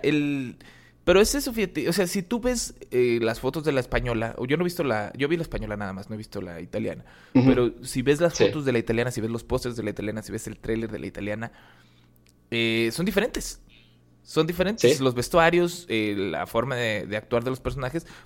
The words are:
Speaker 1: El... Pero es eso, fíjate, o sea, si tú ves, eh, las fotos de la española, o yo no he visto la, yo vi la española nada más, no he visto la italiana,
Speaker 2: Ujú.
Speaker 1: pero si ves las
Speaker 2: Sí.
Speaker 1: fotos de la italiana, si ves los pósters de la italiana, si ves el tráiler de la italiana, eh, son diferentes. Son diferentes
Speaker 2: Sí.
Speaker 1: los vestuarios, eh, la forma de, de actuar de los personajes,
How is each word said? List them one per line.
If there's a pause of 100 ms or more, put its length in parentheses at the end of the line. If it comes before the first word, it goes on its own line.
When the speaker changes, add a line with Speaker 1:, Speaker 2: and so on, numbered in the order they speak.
Speaker 1:
El... (480)
Pero
es
eso,
fíjate,
o
sea,
si
tú
ves, (160)
eh,
las
fotos
de
la
española,
o
yo
no
he
visto
la,
yo
vi
la
española
nada
más,
no
he
visto
la
italiana, (300)
Speaker 2:
Ujú.
Speaker 1:
pero (120)
si
ves
las
Speaker 2:
Sí.
Speaker 1:
fotos
de
la
italiana,
si
ves
los
pósters
de
la
italiana,
si
ves
el
tráiler
de
la
italiana, (1000)
eh,
son
diferentes. (640)
Son
diferentes
Speaker 2:
Sí.
Speaker 1:
los
vestuarios,
eh,
la
forma
de,
de
actuar
de
los
personajes, (180)